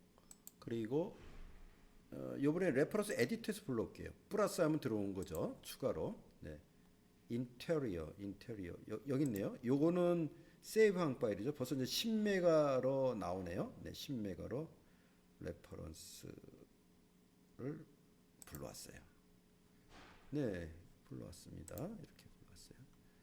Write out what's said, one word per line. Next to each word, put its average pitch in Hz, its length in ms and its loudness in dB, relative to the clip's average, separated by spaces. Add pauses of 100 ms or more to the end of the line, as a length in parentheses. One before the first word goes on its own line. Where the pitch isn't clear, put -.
(600)
그리고, 117 600 -2 (920)
어, 120 280 -8
요번에 165 300 4
레퍼런스 147 420 2
에디터에서 220 520 0
불러올게요. 95 480 -2 (160)
플러스 202 320 2
하면 156 180 6
들어온 104 340 0
거죠. 95 480 -2
추가로. 110 560 -2 (240)
네. 78 180 -12 (720)
인테리어, 117 880 -2
인테리어. 101 540 -8 (180)
여-, 110 180 -4
여기 139 160 4
있네요. 113 380 0
요거는 170 680 4 (320)
세이브한 180 560 6
파일이죠. 107 360 0
벌써 127 200 0
이제 131 100 2
십 170 260 0
메가로 147 1040 6
나오네요. 92 680 -2
네, - 100 -8
십 - 200 -8
메가로 101 540 -4 (720)
레퍼런스를 - 960 -10 (2000)
불러왔어요. 65 500 -12 (1300)
네, 95 420 -2 (320)
불러왔습니다. 76 720 -14
이렇게 - 480 -10 (140)
불러왔어요. - 400 -20 (440)